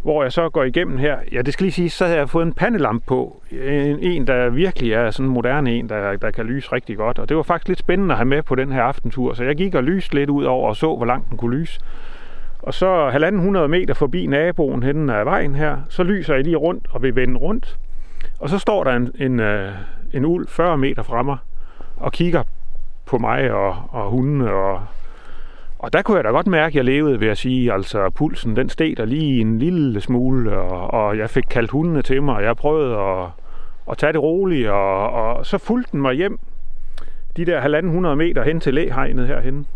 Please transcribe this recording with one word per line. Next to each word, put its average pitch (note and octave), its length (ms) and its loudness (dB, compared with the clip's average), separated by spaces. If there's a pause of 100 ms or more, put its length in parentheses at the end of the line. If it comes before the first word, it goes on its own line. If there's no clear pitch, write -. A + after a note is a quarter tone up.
hvor D3+ 200 0
jeg B2+ 100 -2
så E3 160 0
går D#3 140 0
igennem C3+ 360 0
her, C#3 200 2 (140)
ja, A#2+ 100 0
det C3+ 100 0
skal F#3 120 -2
lige F#3+ 80 0
siges, E3+ 200 -2
så - 120 -2
havde E3+ 140 2
jeg C#3 100 0
fået E3 180 0
en D#3+ 60 0
pandelampe D3 540 0
på. B2+ 440 -4
En, C#3+ 480 -2
en, E3+ 280 0
der B2 220 2
virkelig B2+ 440 2
er A2+ 180 0
sådan C3+ 160 -2
en C3 80 2
moderne B2 380 0
en, A#2 160 -2
der, G2+ 280 -4
der G#2+ 140 -2
kan A2+ 160 -2
lyse C3 260 -6
rigtig B2 240 -6
godt. G#2+ 220 0
Og A2+ 100 0
det D3 80 2
var D#3+ 60 0
faktisk E3 260 -4
lidt F3+ 100 0
spændende F#3 340 0
at A#2+ 40 2
have A#2 120 2
med C#3+ 140 2
på - 120 -2
den C3+ 180 -2
her C3 100 0
aftentur. B2+ 520 -2
Så A#2 100 -4
jeg C#3+ 120 -2
gik F#3 180 -2
og C3 100 0
lyste F#3 300 -2
lidt C#3+ 160 0
ud C#3+ 140 0
over B2+ 240 0
og G#2+ 80 -2
så, D#3 200 0
hvor A#2 80 -4
langt B2 260 0
den A2+ 80 0
kunne A#2+ 200 -2
lyse. - 220 -4 (800)
Og D3 120 -6
så F3+ 360 2
halvanden E3 320 2
hundrede F#3 260 2
meter F#3 260 2
forbi D#3 320 0
naboen C#3 560 0
henne C#3 340 0
ad G#2 80 0
vejen F3 300 2
her, D3 220 2 (120)
så - 140 -2
lyser F3+ 320 0
jeg C3+ 100 2
lige E3 120 2
rundt D#3 340 -2
og - 120 2
vil B2+ 140 2
vende B2 220 6
rundt. G#3 400 2 (600)
Og - 80 -4
så F#3 100 0
står G3+ 260 0
der B2+ 120 2
en, B2 220 0
en, B2+ 220 0
øh, G#2 320 0 (400)
en C#3 120 0
ulv E3+ 240 0
fyrre E3+ 300 2
meter C3+ 240 0
fra A#2 200 -2
mig C#3 140 -2 (600)
og C3 160 -2
kigger E3+ 300 2 (640)
på B2+ 120 0
mig A#2+ 340 0
og, G2 240 0 (120)
og G#2 220 -4
hundene C3 420 0
og G2 280 0 (1000)
og A#2+ 100 -4
der F3 100 2
kunne G#3 140 2
jeg D3 80 2
da G#2+ 60 2
godt D3 160 2
mærke, D#3+ 260 2
at - 20 -6
jeg C#3 100 2
levede, C3+ 340 2
vil G#2+ 80 2
jeg G#2+ 100 2
sige. B2+ 360 0
Altså, G2 380 0
pulsen, A#2+ 460 0
den C3 120 0
steg - 280 -2
der A2+ 80 -4
lige C3+ 360 0
en A2 180 2
lille C#3 420 0
smule, B2 560 2
og, F#2 380 0
og G#2+ 240 0
jeg G#2+ 120 -2
fik B2 200 2
kaldt A#2 200 0
hundene D3+ 320 0
til C3+ 200 4
mig, C#3 140 2
og G2 60 2
jeg A#2 140 2
prøvede C#3+ 400 0
at, F#2+ 320 -2 (600)
at - 80 -6
tage D3+ 140 2
det D#3 100 2
roligt, D#3+ 460 2
og, G2 420 2
og A#2 360 2
så G3 120 0
fulgte A#3+ 340 -2
den D3 80 -2
mig C3 140 0
hjem, F#3 240 -2 (960)
de E3+ 80 -2
der D#3+ 160 0
halvanden D#3 320 -2
hundrede E3 240 0
meter D3+ 260 2
hen D#3+ 180 2
til C#3 140 0
læhegnet B2+ 520 2
herhen. C#3 500 4